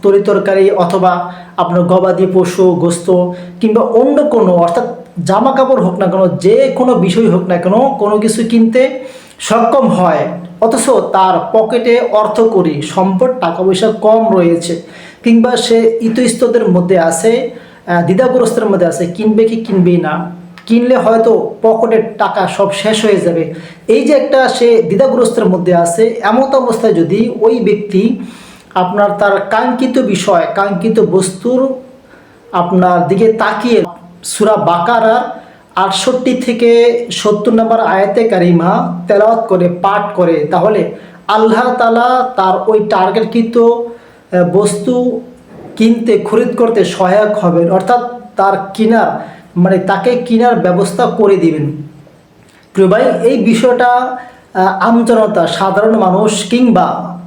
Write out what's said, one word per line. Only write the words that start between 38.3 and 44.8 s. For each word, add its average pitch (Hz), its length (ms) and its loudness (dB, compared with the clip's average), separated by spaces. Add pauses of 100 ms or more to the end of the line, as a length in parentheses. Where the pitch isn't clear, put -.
কারিমা 175 380 2 (380)
তেলাওয়াত 220 420 2
করে, 175 160 2 (180)
পাঠ 196 180 0 (160)
করে, 170 180 2 (160)
তাহলে 190 280 0 (560)
আল্লাহ 220 300 2 (120)
তাআলা 233 300 2 (300)
তার 190 160 2 (160)
ওই 214 80 2 (140)
টার্গেটকৃত, 226 640 -2 (100)
আহ, 233 800 -2 (140)
বস্তু 208 360 -2 (840)